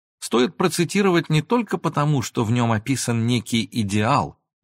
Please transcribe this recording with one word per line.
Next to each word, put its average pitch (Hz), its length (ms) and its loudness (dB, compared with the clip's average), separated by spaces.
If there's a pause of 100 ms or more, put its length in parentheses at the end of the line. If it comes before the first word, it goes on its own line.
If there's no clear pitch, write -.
(200)
стоит - 360 0
процитировать 180 760 0
не 156 120 2
только 226 360 -2
потому, 151 440 0
что - 220 -2
в 104 80 0
нем 120 200 2
описан 117 560 -2
некий 113 440 0
идеал, 107 640 0 (260)